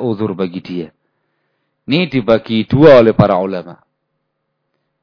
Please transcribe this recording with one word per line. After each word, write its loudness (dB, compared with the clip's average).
uzur -6
bagi -8
dia? -12
Ini -2
dibagi -2
dua 6
oleh 4
para 2
ulama. -10